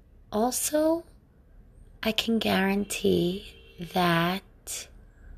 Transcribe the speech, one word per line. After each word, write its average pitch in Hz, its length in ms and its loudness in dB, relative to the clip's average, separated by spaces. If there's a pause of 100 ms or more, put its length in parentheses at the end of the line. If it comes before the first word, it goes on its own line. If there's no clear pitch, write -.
(300)
also, 302 760 0 (960)
I 220 80 0
can 226 260 0
guarantee 196 1160 0 (380)
that 175 960 -2 (480)